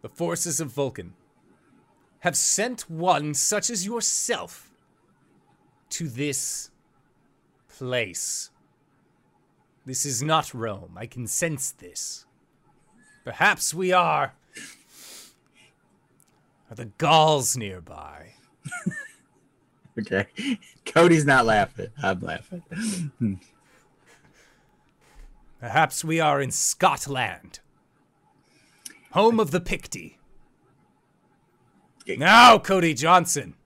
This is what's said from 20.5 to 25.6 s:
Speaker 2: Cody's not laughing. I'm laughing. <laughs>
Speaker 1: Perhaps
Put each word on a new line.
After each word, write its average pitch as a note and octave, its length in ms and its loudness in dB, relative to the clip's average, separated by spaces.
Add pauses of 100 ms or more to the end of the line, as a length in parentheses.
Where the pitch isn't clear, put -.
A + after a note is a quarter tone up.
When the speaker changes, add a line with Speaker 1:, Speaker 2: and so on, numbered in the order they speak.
Speaker 2:
Cody's E3 400 6
not C3 200 4
laughing. G#2 440 0 (120)
I'm F#2+ 200 -2
laughing. - 420 -12 (560)
<laughs> G2 220 -4 (2250)
Speaker 1:
Perhaps D3+ 460 0